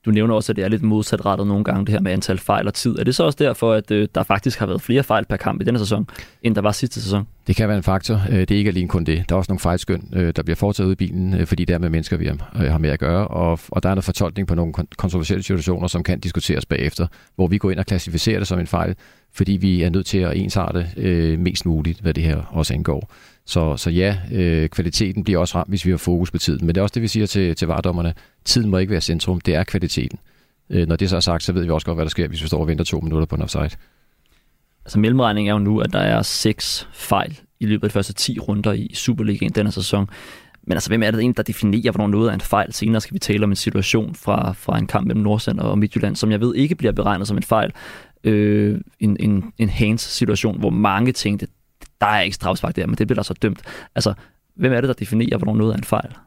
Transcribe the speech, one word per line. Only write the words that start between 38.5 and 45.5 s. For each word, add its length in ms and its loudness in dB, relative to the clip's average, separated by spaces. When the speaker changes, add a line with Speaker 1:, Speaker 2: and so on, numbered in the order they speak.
Speaker 1:
i 200 -4
Superligaen 580 -2
denne 200 0
sæson. 380 -2
Men 100 -2
altså, 160 -2
hvem 140 2
er 80 2
det 80 0
egentlig, 180 2
der 60 -2
definerer, 480 0
hvornår 160 0
noget 220 4
er 40 0
en 80 -4
fejl? 320 0
Senere 280 0
skal 120 -12
vi 60 -6
tale 240 0
om 80 2
en 40 2
situation 600 -2
fra, 360 0
fra 260 -4
en 100 0
kamp 200 0
mellem 160 2
Nordsjælland 360 0